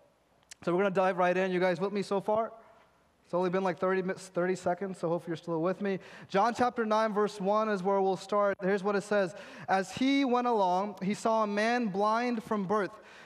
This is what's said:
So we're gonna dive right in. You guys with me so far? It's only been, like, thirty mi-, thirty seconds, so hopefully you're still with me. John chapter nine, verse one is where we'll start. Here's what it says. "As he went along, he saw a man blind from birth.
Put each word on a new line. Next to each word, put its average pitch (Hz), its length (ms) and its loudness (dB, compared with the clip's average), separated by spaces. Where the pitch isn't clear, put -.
So 175 80 0
we're 180 120 2
gonna 196 100 2
dive 185 240 2
right 180 180 4
in. 185 160 0
You 180 80 2
guys 180 220 2
with 196 100 -2
me 202 120 -2
so 196 180 -2
far? 220 300 -2
It's - 80 -16
only 180 160 0
been, 190 140 0
like, 185 160 -2
thirty 190 240 0
mi-, 185 120 -2
thirty 180 400 -2
seconds, 180 440 -4
so 170 100 -2
hopefully 170 220 -4
you're 156 60 -6
still 170 220 -4
with 185 220 -2
me. 196 160 -2
John 214 260 2
chapter 247 320 0
nine, 220 260 2
verse 208 300 0
one 214 280 2
is 202 120 -2
where 196 180 2
we'll 190 180 0
start. 202 440 0
Here's 190 220 0
what 202 120 2
it 190 60 2
says. 202 320 0
"As 190 260 0
he 277 320 2
went 247 200 2
along, 202 560 0
he 196 140 -2
saw 220 260 2
a 214 60 0
man 220 400 0
blind 220 560 0
from 208 220 -2
birth. 196 360 -2